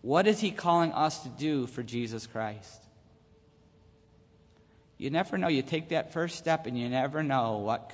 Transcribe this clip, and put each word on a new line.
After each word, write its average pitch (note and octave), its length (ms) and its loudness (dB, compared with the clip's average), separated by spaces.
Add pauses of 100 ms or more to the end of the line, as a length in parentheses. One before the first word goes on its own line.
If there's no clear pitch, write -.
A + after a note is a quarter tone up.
What D#3+ 240 4
is G#3 140 4
he G#3 100 0
calling E3+ 420 4
us D3+ 300 0
to C3 80 -10
do C#3+ 360 0
for B2 160 -8
Jesus A2+ 440 -4
Christ? G#2+ 560 -8 (2250)
You B2 100 -6
never F#3 300 0
know. F#3 100 2
You C#3 140 4
take D#3+ 260 -4
that - 240 0
first E3 240 -2
step D#3+ 300 0
and B2 120 -4
you A#2+ 120 -2
never C#3 320 0
know B2+ 340 2
what A2 380 -2